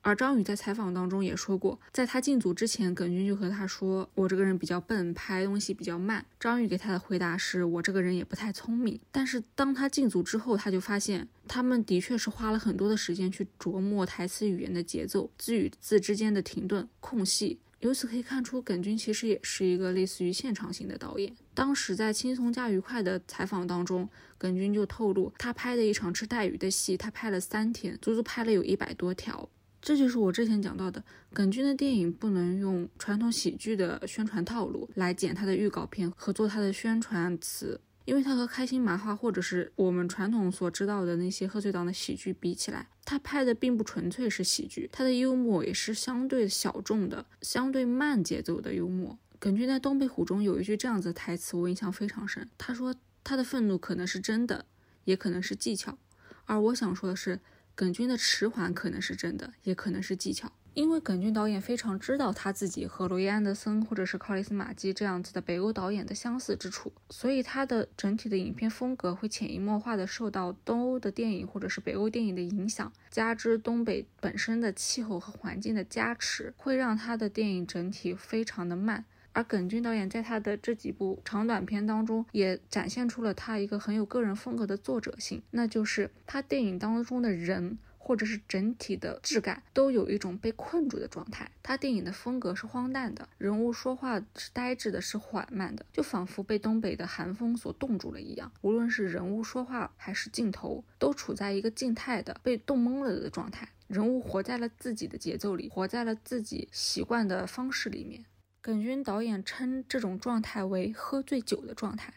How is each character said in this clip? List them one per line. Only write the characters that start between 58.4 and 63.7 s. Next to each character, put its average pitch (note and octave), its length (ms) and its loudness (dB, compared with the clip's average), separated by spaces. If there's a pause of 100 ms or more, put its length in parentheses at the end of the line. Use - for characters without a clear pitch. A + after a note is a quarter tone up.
缓 F3+ 240 0
可 - 160 -2
能 - 100 -2
是 F#3+ 160 -4
真 E3+ 220 -4
的， - 160 -8 (120)
也 F#3 100 0
可 - 160 -4
能 F#3+ 120 -2
是 F#3+ 140 -2
技 F#3+ 160 -4
巧。 - 180 -6 (220)
因 D4+ 160 2
为 D#4+ 120 4
耿 F#3 200 0
军 G#3+ 100 2
导 G#3+ 160 2
演 G#3 140 2
非 A#3+ 160 -2
常 G3+ 220 -2
知 B3+ 180 0
道 C4 160 2
他 - 180 -2
自 G3 160 -2
己 - 200 -4
和 F#3 200 -4
罗 F#3 140 0
伊· G3 100 2
安 G#3+ 140 4
德 G3 100 2
森 G#3+ 300 2